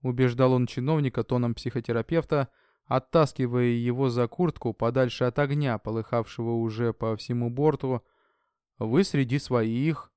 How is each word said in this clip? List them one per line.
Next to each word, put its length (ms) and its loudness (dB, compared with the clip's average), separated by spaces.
убеждал 500 2
он 160 2
чиновника 560 -2
тоном 320 0
психотерапевта, 920 -2
оттаскивая 800 2
его 420 0
за 180 0
куртку 460 -2
подальше 500 0
от 160 0
огня, 380 0
полыхавшего 760 -4
уже 400 0
по 240 -4
всему 340 -4
борту. 520 0
«Вы 260 2
среди 340 0
своих. 760 -2